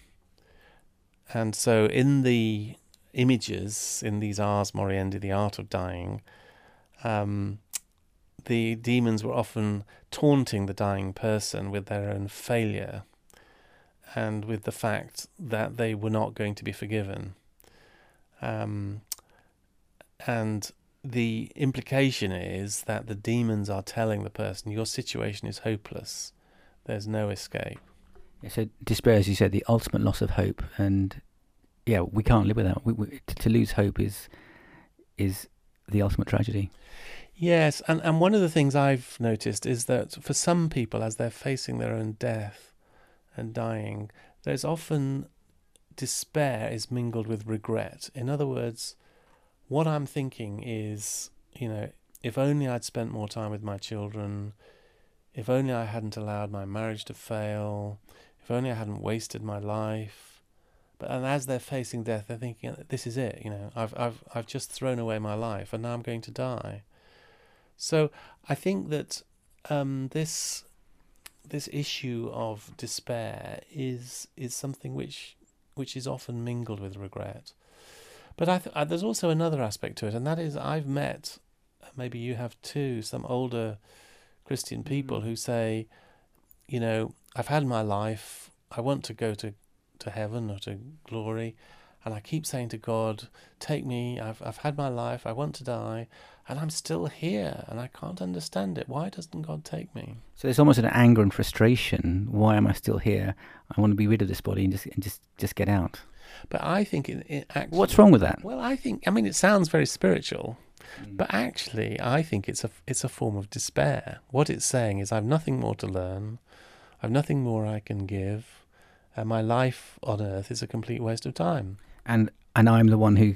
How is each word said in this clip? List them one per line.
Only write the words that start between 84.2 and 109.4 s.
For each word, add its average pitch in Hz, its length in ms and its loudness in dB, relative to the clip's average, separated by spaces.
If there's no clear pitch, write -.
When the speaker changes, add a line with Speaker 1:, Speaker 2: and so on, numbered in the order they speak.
Speaker 1:
Christian 117 380 -6
people 135 380 -4
Speaker 2:
Mm. 104 40 -6
Speaker 1:
who 113 120 -4
say, 110 520 -2
you 127 120 -2
know, 113 340 0
"I've 123 140 -4
had 147 180 2
my 120 160 0
life, 107 680 -4
I - 100 -8
want 135 240 -2
to 113 100 -10
go 110 200 -2
to, 104 180 -8
to - 120 -10
heaven 110 400 -4
or 98 100 -8
to 101 180 -8
glory, 113 520 -6
and 110 100 -6
I 104 60 -10
keep 156 260 -4
saying 123 240 -4
to 113 80 -8
God, 110 500 -2
'Take - 280 -4
me, 123 340 -4
I've, 110 220 -10
I've - 160 -8
had 147 180 -4
my 143 120 -2
life, 120 380 -4
I 113 60 -4
want 143 240 -6
to 135 80 -14
die, 113 440 -6
and 139 120 -6
I'm 156 100 -4
still 165 360 -4
here, 156 600 -4
and 113 140 -8
I 123 80 -8
can't - 320 -10
understand 180 580 -4
it. - 100 -6
Why 147 200 -4
doesn't 170 340 -10
God 156 220 -8
take - 300 -10
me?'" 110 240 -10
Speaker 2:
So - 100 -4
there's 123 120 2
almost 147 200 10
an 117 60 6
anger 120 380 10
and 98 100 6
frustration. 107 1000 4
"Why 107 260 8
am 104 100 6
I 101 80 6
still 104 240 0
here? 98 360 2
I - 60 2
want 104 120 8
to 101 40 4
be 104 100 4
rid 107 140 6
of 101 80 2
this 95 140 -4
body 98 220 2
and 95 80 4
just, 95 120 -4
and - 180 -4
just, 98 200 -8
just - 180 -2
get 101 140 2
out." 95 300 2
Speaker 1:
But - 140 -2
I 185 220 2
think 151 240 -2
it, - 200 -6
it 143 260 -6
actually - 240 -4
Speaker 2:
What's 190 200 4
wrong 208 120 12
with 123 100 12
that? - 240 0
Speaker 1:
Well, 254 160 -6
I 254 160 0
think, 254 300 -4
I - 40 2
mean, 220 160 4
it 185 80 -2
sounds 190 340 6